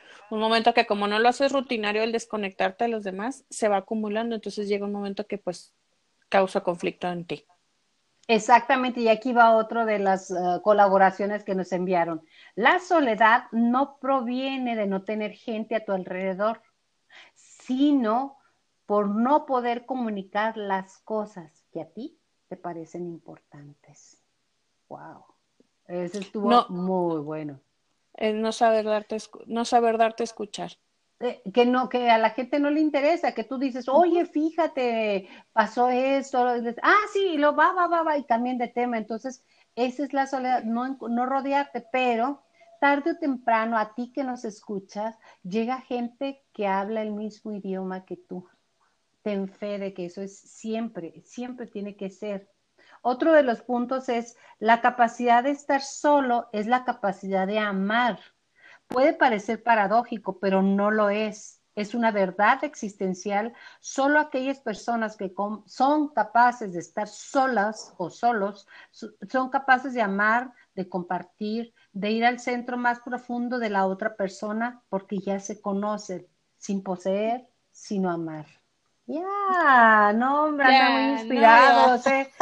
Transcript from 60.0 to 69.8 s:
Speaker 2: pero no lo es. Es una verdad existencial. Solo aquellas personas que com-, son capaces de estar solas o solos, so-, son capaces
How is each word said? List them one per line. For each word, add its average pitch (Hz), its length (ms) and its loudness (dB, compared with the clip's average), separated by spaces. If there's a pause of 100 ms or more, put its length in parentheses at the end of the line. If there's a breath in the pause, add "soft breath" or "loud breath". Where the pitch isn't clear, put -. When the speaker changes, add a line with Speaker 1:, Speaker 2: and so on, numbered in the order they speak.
Speaker 2:
pero 190 220 2
no 196 300 2
lo 214 180 2
es. 208 520 -6 (140)
Es 208 200 -6
una 226 160 2
verdad 208 520 2
existencial. 202 920 -6 (260 loud breath)
Solo 277 400 2
aquellas 269 400 -2
personas 220 580 -6
que 190 160 -8
com-, 208 340 -6
son 294 420 0
capaces 233 640 0
de 175 60 -8
estar 202 280 -8
solas 220 920 -2
o 175 120 -6
solos, 208 580 -2 (240 loud breath)
so-, 214 200 -18 (180)
son 262 200 -2
capaces 262 440 0